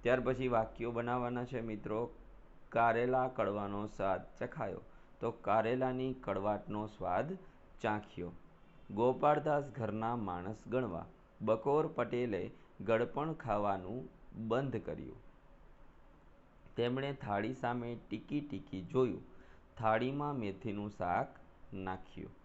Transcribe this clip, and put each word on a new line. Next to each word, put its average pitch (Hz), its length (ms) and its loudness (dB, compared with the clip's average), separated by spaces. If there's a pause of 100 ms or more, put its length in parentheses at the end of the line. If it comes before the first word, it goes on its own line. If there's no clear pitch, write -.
ત્યાર 123 180 6
પછી 123 360 2
વાક્યો 117 360 0
બનાવવાના 123 560 0
છે 117 240 -4
મિત્રો. 107 320 -2 (640)
કારેલા 120 600 4
કડવાનો 101 600 0
સ્વાદ 95 480 0
ચખાયો, 120 480 -4 (340)
તો 117 100 0 (140)
કારેલાની 127 680 4 (120)
કડવાટનો 101 680 0
સ્વાદ 95 420 0 (500)
ચાખ્યો. 104 520 -2 (640)
ગોપાળદાસ 143 680 4 (120)
ઘરના 110 400 0
માણસ 95 440 -4 (120)
ગણવા, 92 340 0 (340)
બકોર 139 480 4
પટેલે 120 540 0 (380)
ગળપણ 117 540 2
ખાવાનું 104 680 0 (440)
બંધ 120 360 2
કર્યું. 82 400 -8 (1500)
તેમણે 127 340 2 (140)
થાળી 110 380 0
સામે 120 340 -2
ટીકી - 460 -4
ટીકી 95 500 -6
જોયું, 127 340 2 (500)
થાળીમાં 131 640 2
મેથીનું 104 560 -2
શાક 92 480 0 (380)
નાખ્યું. - 640 -8